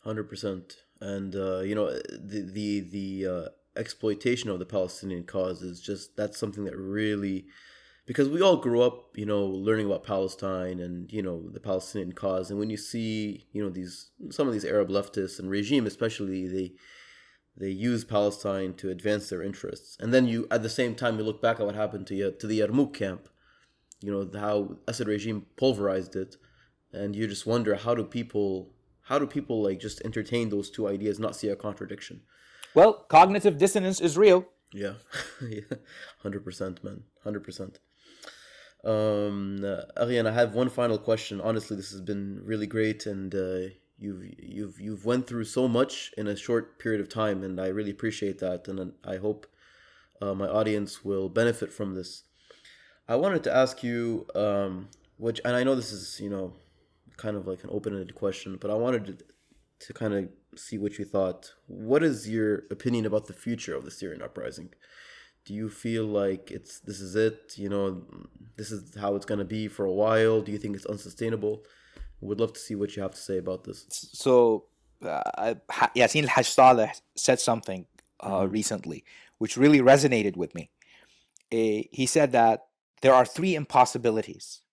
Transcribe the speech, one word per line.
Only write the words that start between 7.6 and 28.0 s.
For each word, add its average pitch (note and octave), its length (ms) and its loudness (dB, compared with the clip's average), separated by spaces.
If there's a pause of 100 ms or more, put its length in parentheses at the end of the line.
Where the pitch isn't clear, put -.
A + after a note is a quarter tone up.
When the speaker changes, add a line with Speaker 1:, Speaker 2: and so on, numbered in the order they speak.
Speaker 1:
because C#3 220 2
we D#3 120 -2
all F#3+ 160 8
grew A#2+ 260 2
up, - 340 0
you G#2+ 100 -4
know, G2+ 180 2
learning G2+ 420 0
about G2 180 -2
Palestine F#2+ 760 -4
and, F2 320 -10
you G#2+ 120 -4
know, F2 280 -6
the - 80 -14
Palestinian F#2 540 -4
cause. F#2+ 380 -2
And G2+ 100 -4
when A2 100 -2
you G#2+ 60 -4
see, G#2+ 760 -6
you G#2+ 100 -4
know, G2+ 80 -2
these, F2+ 400 -12 (200)
some D3 160 -2
of B2+ 60 0
these G#2 120 -4
Arab F#2 260 2
leftists G2 500 -2
and F#2 100 -6
regime G#2+ 360 2
especially, G2 600 -4
they, F#2 260 -4 (840)
they G2 140 -6
use A2 340 -2
Palestine G2+ 680 0
to F#2+ 160 -8
advance G2+ 380 -2
their F2+ 140 -6
interests. - 560 -10
And A2+ 160 0
then B2+ 140 6
you, A#2 240 -2
at A2+ 100 2
the A2 60 -4
same A#2+ 260 0
time, A#2 240 -2
you A2 60 -2
look G#2+ 180 -4
back A2+ 160 2
at G#2+ 80 0
what G2+ 80 -4
happened G#2+ 340 -4
to G2+ 60 -6
Ya-, G2 240 0
to - 80 -10
the G#2+ 140 0
Yarmouk A#2 340 2
camp, F#2+ 340 -6 (720)
you G2+ 120 -6
know, G2 260 -6
how G#2 380 -2 (100)
Assad A2+ 220 -4
regime G#2+ 380 -2 (100)
pulverized G2+ 580 0
it. F#2+ 220 -8 (560)
And G2+ 240 -6
you A2 100 -2
just G2+ 200 -8
wonder, A2 280 2
how A2+ 220 0
do A2 80 -2